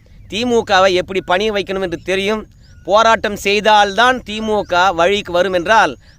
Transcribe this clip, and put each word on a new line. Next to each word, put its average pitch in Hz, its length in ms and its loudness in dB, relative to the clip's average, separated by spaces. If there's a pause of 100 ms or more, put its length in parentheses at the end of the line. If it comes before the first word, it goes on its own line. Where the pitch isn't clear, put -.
(280)
"தி 220 180 -6
மு 233 180 0
கவை 190 300 2
எப்படி 180 280 -2
பணிய 208 320 -2
வைக்கணும் 190 280 -6
என்று 170 160 -6
தெரியும். 196 500 -4 (360)
போராட்டம் 214 520 2
செய்தால்தான் 208 840 2
தி 214 200 -10
மு 214 200 -2
க 180 300 0
வழிக்கு 180 400 0
வரும் 185 220 0
என்றால் 175 440 2 (220)